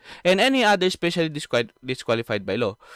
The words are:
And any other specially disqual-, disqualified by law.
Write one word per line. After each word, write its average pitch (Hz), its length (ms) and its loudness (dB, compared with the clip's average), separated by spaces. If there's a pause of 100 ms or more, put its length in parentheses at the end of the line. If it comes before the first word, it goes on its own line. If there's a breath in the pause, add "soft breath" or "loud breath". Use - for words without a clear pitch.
(260 loud breath)
And 185 160 4
any 254 240 2
other 190 240 4
specially 170 400 -2
disqual-, 127 400 -4 (160)
disqualified 117 560 -2
by 95 160 -4
law. 110 160 -2 (220 loud breath)